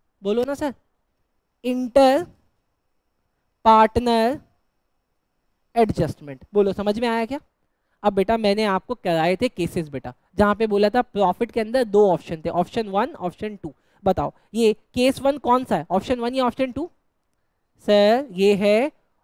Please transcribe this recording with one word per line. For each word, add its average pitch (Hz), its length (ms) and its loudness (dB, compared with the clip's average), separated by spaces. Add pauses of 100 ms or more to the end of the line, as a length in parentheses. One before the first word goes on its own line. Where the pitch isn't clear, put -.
(240)
बोलो 220 200 -2
ना 277 100 -6
सर, 277 200 -6 (920)
Inter 254 640 2 (1400)
partner 233 800 4 (1300)
adjustment। 156 800 -2
बोलो, 202 200 2
समझ 208 260 -4
में 240 80 -2
आया 226 180 -2
क्या? 269 140 -8 (640)
अब 208 100 2
बेटा, 196 240 0
मैंने 214 260 0
आपको 202 320 -4
कराए 170 400 0
थे 247 140 -2
cases 170 400 -6
बेटा, 127 240 -12 (220)
जहां 208 200 2
पे 220 120 -2
बोला 208 220 2
था 247 120 0
profit 202 500 -2
के 233 80 -6
अंदर 226 240 -2
दो 202 280 4
option 160 340 -4
थे, 170 40 -6
option 180 380 -4
one, 220 280 -2
option 202 400 -10
टू। 160 180 -14 (300)
बताओ, 151 300 -2 (200)
ये 220 200 2
केस 254 460 -2
वन 277 180 0
कौन 254 260 0
सा 214 140 -2
है, 147 140 -8
Option 247 280 -2
one 240 160 -6
या 262 100 0
option 254 260 -4
two? 294 200 -8 (920)
Sir, 208 460 2
ये 196 240 2
है 214 360 0 (320)